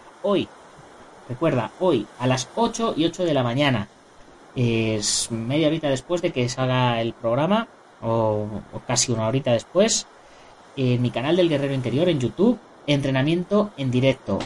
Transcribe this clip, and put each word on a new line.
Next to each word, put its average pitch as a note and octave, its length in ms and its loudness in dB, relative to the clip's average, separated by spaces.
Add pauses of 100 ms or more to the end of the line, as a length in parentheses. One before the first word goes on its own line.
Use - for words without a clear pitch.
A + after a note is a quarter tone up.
(220)
Hoy, F#3 260 0 (800)
recuerda, B2 520 -2
hoy D#3 260 2 (140)
a B2 80 0
las B2+ 260 -2
ocho A3+ 420 -2
y D3+ 100 0
ocho F3 200 -2
de D#3+ 80 0
la C3+ 80 2
mañana, A#2+ 460 0 (680)
es A2+ 760 0
media A#2+ 340 -2
horita D#3 240 0
después E3+ 320 -2
de F3 100 0
que B2 160 -2
salga B2+ 540 0
el A2+ 120 -2
programa, D#3+ 560 0 (340)
o, A2 420 0 (260)
o - 140 -10
casi A#2+ 260 0
una A2 140 0
horita B2+ 260 0
después, F3+ 540 2 (720)
en B2 260 2
mi B2 80 0
canal B2 260 -2
del F3 140 4
Guerrero C#3+ 240 0
Interior C3 340 0
en D#3+ 120 2
YouTube, B2+ 400 0 (300)
entrenamiento D3+ 840 0
en C3+ 160 -4
directo. B2+ 540 0